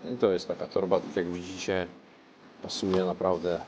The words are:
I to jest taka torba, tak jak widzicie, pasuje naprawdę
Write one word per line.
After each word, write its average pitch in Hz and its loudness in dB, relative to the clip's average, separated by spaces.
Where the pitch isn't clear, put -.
I - -6
to 117 6
jest 87 0
taka - -4
torba, 95 2
tak - -6
jak 90 2
widzicie, 92 -2
pasuje 92 0
naprawdę 90 0